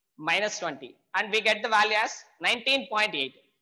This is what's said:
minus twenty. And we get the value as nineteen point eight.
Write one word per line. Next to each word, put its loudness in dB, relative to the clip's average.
minus -2
twenty. -8
And -2
we 2
get 2
the -2
value 4
as -2
nineteen 0
point 0
eight. -4